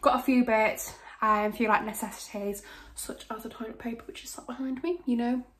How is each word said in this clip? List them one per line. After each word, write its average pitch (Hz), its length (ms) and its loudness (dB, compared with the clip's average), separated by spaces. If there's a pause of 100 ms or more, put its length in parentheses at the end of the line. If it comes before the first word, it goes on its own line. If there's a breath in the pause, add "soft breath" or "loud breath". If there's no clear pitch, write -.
got 262 180 6
a 254 40 -2
few 247 220 6
bits, 220 500 2 (280 loud breath)
um, 214 220 4
a 214 80 0
few, 226 160 2
like, 214 160 4
necessities, 202 800 -6 (320 loud breath)
such - 340 -10
as 220 140 -8
the 226 60 -8
toilet 226 280 -10
paper, 233 300 -6
which - 160 -14
is - 60 -12
sat - 180 -12
behind 262 340 -4
me, 349 240 0
you 247 80 4
know 240 300 2 (160)